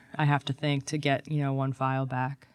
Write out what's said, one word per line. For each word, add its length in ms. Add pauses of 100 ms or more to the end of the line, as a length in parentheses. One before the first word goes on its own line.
(180)
I 80
have 200
to 80
think, 340
to 100
get, 340
you 100
know, 120
one 200
file 320
back. 500